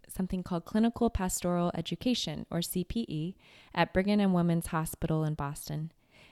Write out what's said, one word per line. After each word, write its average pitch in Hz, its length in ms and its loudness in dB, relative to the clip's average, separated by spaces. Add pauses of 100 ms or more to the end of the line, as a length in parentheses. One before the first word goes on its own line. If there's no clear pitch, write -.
something 185 340 -4
called 170 220 -4
Clinical 226 460 2
Pastoral 175 640 0
Education, 170 760 -2
or 170 120 -2
C 180 240 -4
P 233 240 -4
E, 156 260 -4 (400)
at 170 160 2
Brigham 202 300 4
and 190 120 4
Women's 170 340 2
Hospital 160 580 -2
in 151 80 0
Boston. 151 580 -6 (400)